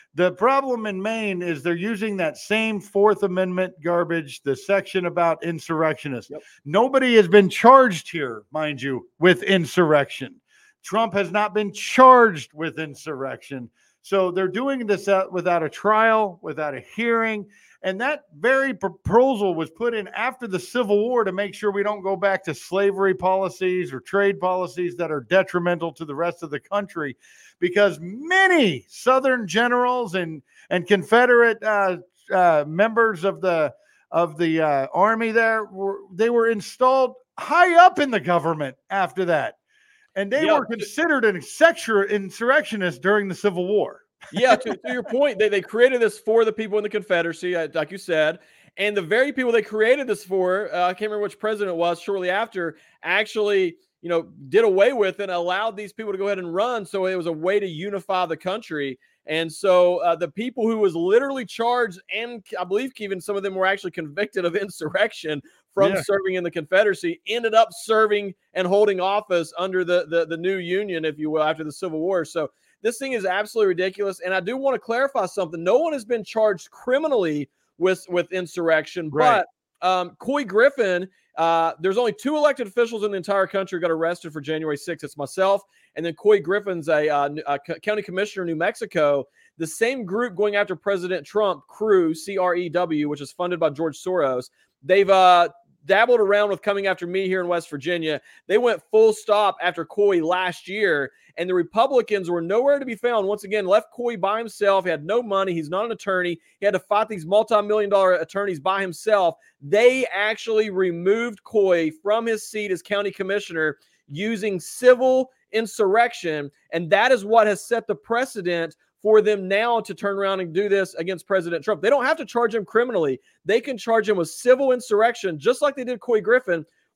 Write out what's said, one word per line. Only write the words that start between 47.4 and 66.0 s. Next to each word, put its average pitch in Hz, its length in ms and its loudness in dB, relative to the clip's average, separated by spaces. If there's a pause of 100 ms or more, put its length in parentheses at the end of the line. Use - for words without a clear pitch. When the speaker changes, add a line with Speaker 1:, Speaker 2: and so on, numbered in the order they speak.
Speaker 2:
uh, 160 180 -4
like 151 160 -4
you - 80 -14
said. 160 400 0 (400)
And 208 180 -2
the 196 60 -2
very 233 300 0
people 254 200 -2
they 226 80 4
created 226 460 2
this 214 180 -4
for, 185 480 -2
uh, 180 140 0
I 185 80 -2
can't 214 160 -6
remember 208 140 -4
which - 140 -8
president 202 360 -4
it - 20 -6
was, 170 240 0
shortly 185 300 -4
after, 190 460 -4 (260)
actually, 196 760 -2 (240)
you 165 80 -12
know, 170 200 -2 (200)
did 202 160 4
away 208 300 4
with 202 260 0
and 196 100 -6
allowed 185 460 -2
these 202 160 -14
people 214 200 -8
to 190 40 -6
go 196 100 -4
ahead 202 120 -2
and 175 160 -8
run. 220 320 -2
So 190 180 -4
it 185 120 -2
was 165 100 -6
a 170 60 -4
way 180 280 0
to 196 60 -4
unify 185 580 -4
the 160 120 -4
country. 160 640 -8 (280)
And 160 260 -4
so, 180 460 4
uh, 170 180 0
the 165 140 -4
people 233 360 -4
who 226 120 0
was 196 160 2
literally 240 500 0
charged, 233 540 -2 (160)
and 233 280 -10 (160)
I 185 60 -6
believe 220 340 -2
even 196 220 -8
some 202 160 -6
of 196 60 -6
them 196 120 -6
were 185 120 0
actually 196 240 -2
convicted 175 540 -6
of 170 120 -2
<laughs> - 0 -
insurrection, 180 840 -4 (320)
from 196 180 2
Speaker 1:
Yeah. 185 100 -2